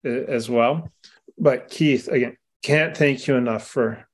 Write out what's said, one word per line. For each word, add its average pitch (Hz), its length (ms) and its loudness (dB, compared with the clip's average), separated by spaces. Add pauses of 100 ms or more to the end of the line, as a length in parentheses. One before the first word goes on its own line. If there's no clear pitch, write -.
uh, 135 40 -4
as 120 400 -4
well. 127 420 0 (460)
But 135 320 0
Keith, 139 400 0
again, 120 260 0 (280)
can't 156 340 2
thank 139 300 0
you 139 80 2
enough 120 300 -2
for 113 480 -4